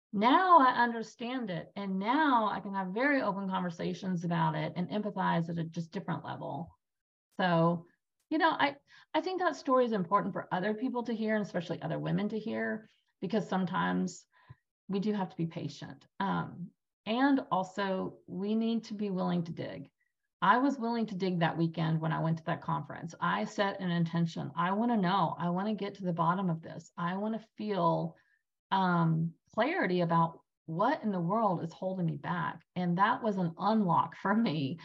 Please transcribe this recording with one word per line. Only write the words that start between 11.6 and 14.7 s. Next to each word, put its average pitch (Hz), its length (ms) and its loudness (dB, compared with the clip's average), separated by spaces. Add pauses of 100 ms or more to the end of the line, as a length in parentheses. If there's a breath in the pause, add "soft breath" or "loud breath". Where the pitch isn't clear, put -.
other 151 180 -4
women 170 300 -2
to 220 100 -6
hear, 220 480 -6 (340 soft breath)
because 196 260 -2
sometimes 180 800 -2 (640 soft breath)